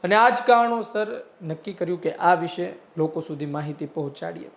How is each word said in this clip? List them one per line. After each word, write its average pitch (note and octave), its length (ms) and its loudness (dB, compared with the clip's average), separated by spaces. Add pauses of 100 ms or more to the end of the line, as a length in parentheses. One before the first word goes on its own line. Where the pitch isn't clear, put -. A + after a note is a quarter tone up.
અને F3+ 120 2
આ A#3 140 8
જ A#3+ 160 -2
કારણોસર A#3 600 2 (360)
નક્કી D#3+ 300 -10
કર્યું F3 280 -4
કે E3+ 120 -2
આ F3 220 4
વિશે E3+ 400 -4 (220)
લોકો D#3+ 240 -2
સુધી D3+ 260 -8
માહિતી D3 400 -6
પહોંચાડીએ. D3+ 720 -8